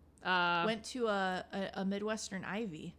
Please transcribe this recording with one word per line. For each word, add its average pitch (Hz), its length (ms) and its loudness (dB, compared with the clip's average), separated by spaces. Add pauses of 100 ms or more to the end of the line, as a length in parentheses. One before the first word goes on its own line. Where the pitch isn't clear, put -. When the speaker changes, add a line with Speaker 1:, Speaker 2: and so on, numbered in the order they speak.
(240)
Speaker 1:
Uh, 175 400 4
Speaker 2:
Went 214 200 0
to 240 240 -2
a, 190 440 2
a, 190 280 -4
a 190 40 0
Midwestern 202 600 -2
Ivy. 180 540 -6